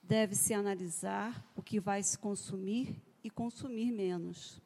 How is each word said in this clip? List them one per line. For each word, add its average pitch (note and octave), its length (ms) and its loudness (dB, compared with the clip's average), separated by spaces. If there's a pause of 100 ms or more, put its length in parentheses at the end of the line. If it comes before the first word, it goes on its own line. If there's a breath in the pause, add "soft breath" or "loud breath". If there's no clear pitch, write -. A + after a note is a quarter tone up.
Deve-se A3 500 4
analisar G3+ 880 0 (140)
o F#3+ 60 -8
que G#3+ 180 0
vai G3+ 220 0
se - 160 2
consumir G3+ 760 -2 (300)
e A3 60 -6
consumir A#3+ 600 -2
menos. F3+ 760 -2